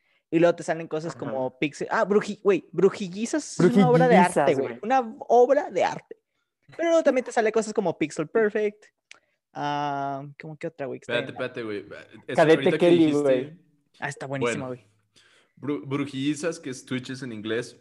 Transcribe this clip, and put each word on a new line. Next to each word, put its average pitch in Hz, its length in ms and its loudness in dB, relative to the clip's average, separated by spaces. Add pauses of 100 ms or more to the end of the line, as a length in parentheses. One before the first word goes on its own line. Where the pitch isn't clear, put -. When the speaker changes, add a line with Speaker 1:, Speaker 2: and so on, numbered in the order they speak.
(300)
Speaker 1:
Y 165 80 2
luego 170 180 4
te 165 60 -14
salen 165 260 -4
cosas 156 260 -6
Speaker 2:
Ajá. - 40 -18
Speaker 1:
como 131 400 -6
Pixel, 143 320 -4
ah, 214 180 0
Bruji-, 202 340 0
güey, 185 300 2
Brujillizas 196 880 -2
es 180 160 6
una 202 140 6
obra 247 180 6
de 240 60 6
Speaker 2:
Brujillizas, 180 240 6
Speaker 1:
arte, 147 160 4
güey. 131 140 -2
Speaker 2:
güey. 120 140 -10
Speaker 1:
Una 233 320 0 (140)
obra 269 420 4
de 170 140 0
arte. - 320 -6 (600)
Pero 330 120 -2
luego 330 140 4
también 262 240 2
te 240 60 -12
sale 220 200 0
cosas 214 220 -2
como 185 240 -2
Pixel 156 300 -4
Perfect. 214 580 -2 (680)
Ah, 143 720 -4 (160)
¿cómo 156 160 -14
qué 165 120 -10
otra, 143 180 -10
güey? 127 140 -10
Que - 40 -20
está 120 140 -4
Speaker 3:
Espérate, 123 460 -8
Speaker 1:
bien. 104 200 -8
Speaker 3:
espérate, - 300 -20
güey. - 140 -20
Es-, 131 80 -4
Speaker 2:
Cadete 160 200 6
Speaker 3:
ahorita 139 160 0
que 151 60 -2
Speaker 2:
Kelly, 175 280 6
Speaker 3:
dijiste 147 160 0
Speaker 2:
güey. 139 360 0 (400)
Speaker 1:
Ah, 143 100 -8
está 143 180 -12
buenísima, 131 420 -4
Speaker 3:
Bueno, 123 140 -12
Speaker 1:
güey. - 80 -20 (680)
Speaker 3:
Bru-, 143 300 -8
Brujillizas, 143 720 -4
que 135 100 -12
es - 160 -14
Twitches 127 360 -8
en 123 100 -10
inglés, 110 480 -6